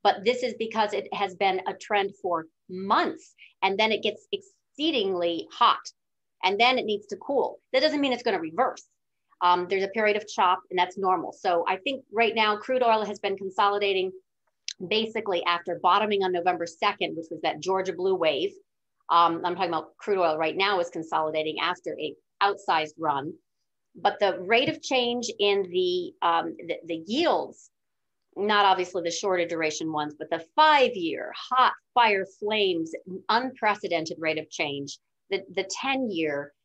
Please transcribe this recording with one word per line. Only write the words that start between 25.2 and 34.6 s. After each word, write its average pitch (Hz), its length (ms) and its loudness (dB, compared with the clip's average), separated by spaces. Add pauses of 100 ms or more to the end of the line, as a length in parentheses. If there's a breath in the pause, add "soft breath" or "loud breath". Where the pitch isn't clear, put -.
in 202 320 2
the, 180 440 -2 (100)
um, 165 340 0
the, 165 200 -6 (100)
the 160 180 -6
yields, 226 640 0 (680)
not 208 280 4
obviously 180 380 2
the 165 80 -2
shorter 180 340 0
duration 160 460 -4
ones, 151 260 -4
but - 120 -12
the 165 140 -2 (120)
five-year 254 760 4 (180)
hot 254 220 4 (200)
fire 208 320 4 (140)
flames, 190 540 0 (340)
unprecedented 208 880 -2
rate 160 220 -2
of 156 100 -12
change, 143 480 -6 (320)